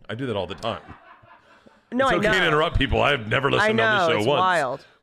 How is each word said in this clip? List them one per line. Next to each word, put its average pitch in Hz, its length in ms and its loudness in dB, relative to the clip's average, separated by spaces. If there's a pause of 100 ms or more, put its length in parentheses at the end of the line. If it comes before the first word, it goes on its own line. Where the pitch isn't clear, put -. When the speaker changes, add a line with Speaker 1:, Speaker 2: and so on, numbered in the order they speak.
Speaker 1:
I 107 80 -10
do 131 120 -8
that 107 100 -2
all 90 100 -4
the 92 80 -8
time. 101 260 -6 (1080)
Speaker 2:
No, 262 140 0
Speaker 1:
It's 254 80 2
Speaker 2:
I 214 40 0
Speaker 1:
okay 208 140 0
Speaker 2:
know. 190 80 2
Speaker 1:
to 175 80 2
interrupt 156 300 0
people. 117 240 2
I 127 100 2
have 117 160 -4
never 131 240 0
listened 208 180 2
Speaker 2:
I 220 40 0
know, 226 140 2
Speaker 1:
on 214 100 0 (100)
the 139 60 2
show 110 60 0
Speaker 2:
it's 107 80 0
Speaker 1:
once. 143 120 2
Speaker 2:
wild. 160 460 0 (180)